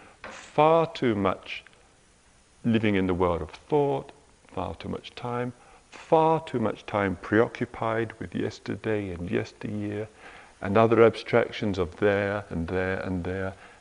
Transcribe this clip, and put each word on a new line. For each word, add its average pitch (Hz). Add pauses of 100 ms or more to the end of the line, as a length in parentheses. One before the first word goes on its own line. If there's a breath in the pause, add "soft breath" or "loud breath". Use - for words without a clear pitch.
(220 loud breath)
far 160
too 123
much - (1000)
living 110
in 95
the 92
world 87
of 76
thought, 143 (340)
far 92
too 95
much -
time, 120 (380 soft breath)
far 160
too -
much -
time 98
preoccupied 113
with -
yesterday 104
and 87
yesteryear 107 (520 loud breath)
and 98
other 113
abstractions 110
of 87
there 101
and 85
there 92
and 92
there, 95 (260 loud breath)